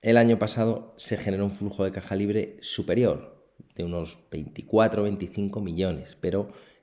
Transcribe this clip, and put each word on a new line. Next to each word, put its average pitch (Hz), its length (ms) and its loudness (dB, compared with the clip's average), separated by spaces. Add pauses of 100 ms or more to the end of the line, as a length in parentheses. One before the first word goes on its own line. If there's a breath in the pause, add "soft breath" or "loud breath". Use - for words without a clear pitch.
El 117 160 6
año 117 200 6
pasado 110 600 -2
se - 180 -4
generó 98 280 -2
un 101 60 0
flujo 101 320 -4
de 95 80 0
caja 95 240 -8
libre 101 460 -2
superior, 95 880 -2 (240)
de - 80 -8
unos 85 480 -6
veinticuatro, 104 760 2
veinticinco 101 560 -4
millones, 87 600 -4
pero 95 320 -2 (300 loud breath)